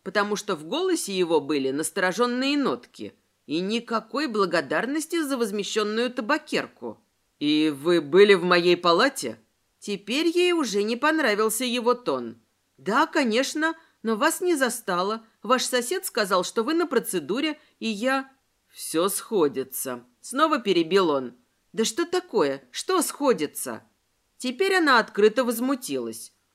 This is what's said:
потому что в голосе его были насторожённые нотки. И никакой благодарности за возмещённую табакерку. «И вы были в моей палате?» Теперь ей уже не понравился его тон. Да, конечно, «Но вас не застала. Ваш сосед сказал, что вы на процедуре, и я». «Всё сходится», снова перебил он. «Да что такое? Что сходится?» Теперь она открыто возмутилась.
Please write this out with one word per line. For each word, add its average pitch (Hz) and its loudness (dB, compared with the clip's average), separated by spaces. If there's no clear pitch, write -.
потому 202 0
что 190 -6
в 151 -12
голосе 320 -2
его 170 2
были 139 -2
насторожённые 208 -2
нотки. 123 -4
И 160 -2
никакой 233 -4
благодарности 214 -2
за 277 -2
возмещённую 214 -2
табакерку. 208 -6
«И 151 2
вы 165 2
были 185 8
в 170 2
моей 175 4
палате?» 175 2
Теперь 220 -2
ей 349 2
уже 226 0
не 214 0
понравился 240 0
его 240 0
тон. 127 -4
Да, 220 2
конечно, 302 0
«Но 226 0
вас 294 0
не 359 2
застала. 220 -2
Ваш 240 0
сосед 254 -2
сказал, 190 0
что - -2
вы 277 -2
на 339 2
процедуре, 233 -2
и 220 -6
я». 262 -2
«Всё - -2
сходится», 131 -2
снова 302 0
перебил 180 2
он. 131 -2
«Да 202 0
что 339 -4
такое? 202 -2
Что 359 -2
сходится?» 165 -2
Теперь 302 -2
она 294 6
открыто 214 4
возмутилась. 226 -4